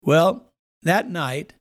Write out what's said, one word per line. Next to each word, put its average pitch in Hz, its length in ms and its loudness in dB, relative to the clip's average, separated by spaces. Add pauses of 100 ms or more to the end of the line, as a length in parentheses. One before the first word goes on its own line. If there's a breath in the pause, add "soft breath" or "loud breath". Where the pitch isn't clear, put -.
Well, 165 500 0 (300)
that 214 260 0
night 151 520 -6